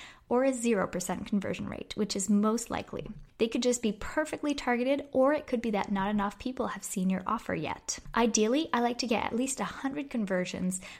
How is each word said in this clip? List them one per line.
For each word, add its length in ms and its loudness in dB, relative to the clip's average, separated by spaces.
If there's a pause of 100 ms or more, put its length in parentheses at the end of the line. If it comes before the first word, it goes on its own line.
(300)
or 140 4
a 100 4
zero 320 2
percent 400 -4
conversion 420 -2
rate, 280 -8
which 200 0
is 140 -2
most 400 4
likely. 400 -6 (280)
They 100 4
could 160 0
just 180 2
be 120 2
perfectly 600 -2
targeted, 580 0
or 200 6
it 160 0
could 140 0
be 100 -2
that 200 0
not 180 0
enough 300 0
people 280 -4
have 160 -6
seen 260 0
your 160 0
offer 280 -2
yet. 460 -4 (160)
Ideally, 580 4
I 80 2
like 160 2
to 100 -4
get 160 2
at 120 -2
least 240 -2
a 40 0
hundred 460 -4
conversions 720 0 (180)